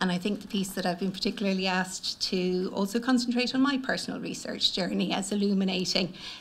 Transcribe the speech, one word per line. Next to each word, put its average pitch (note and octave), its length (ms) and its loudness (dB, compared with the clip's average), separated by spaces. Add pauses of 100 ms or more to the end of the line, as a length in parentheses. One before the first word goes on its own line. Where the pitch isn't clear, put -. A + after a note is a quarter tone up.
And F3+ 100 2
I F3+ 80 2
think G3+ 220 0
the - 80 -14
piece F#3+ 220 -2
that F#3 140 -2
I've F3+ 140 0
been F#3+ 140 0
particularly F#3+ 560 0
asked F#3 540 -2
to F#3 520 0
also G3+ 240 0
concentrate A#3+ 560 2
on C4 60 4
my C4+ 180 4
personal F3 400 -4
research - 540 -2
journey F#3+ 400 0
as F#3 180 -2
illuminating F#3+ 840 2 (260)